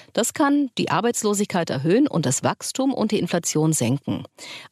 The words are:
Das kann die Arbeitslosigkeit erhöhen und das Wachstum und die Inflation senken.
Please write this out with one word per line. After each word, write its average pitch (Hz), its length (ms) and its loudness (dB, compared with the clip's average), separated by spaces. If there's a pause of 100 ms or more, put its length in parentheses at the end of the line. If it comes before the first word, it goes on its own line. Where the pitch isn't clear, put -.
(140)
Das - 200 0
kann 285 340 2 (100)
die 170 120 -2
Arbeitslosigkeit 202 800 0
erhöhen 165 380 2
und 151 180 0
das 127 160 -2
Wachstum 262 500 -2
und 214 200 -2
die 208 80 2
Inflation 160 520 0
senken. 123 520 -2 (460)